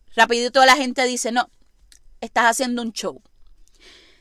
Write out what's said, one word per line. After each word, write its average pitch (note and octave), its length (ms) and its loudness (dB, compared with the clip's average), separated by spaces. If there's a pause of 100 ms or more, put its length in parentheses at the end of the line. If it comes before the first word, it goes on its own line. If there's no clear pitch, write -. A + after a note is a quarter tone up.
(140)
rapidito A#3+ 500 2
la B3+ 120 6
gente B3+ 280 -4
dice, B3 260 -4
"No, A#3+ 200 -2 (680)
estás - 260 -2
haciendo A#3+ 340 -2
un A3+ 120 -8
show." D3 280 -10 (1000)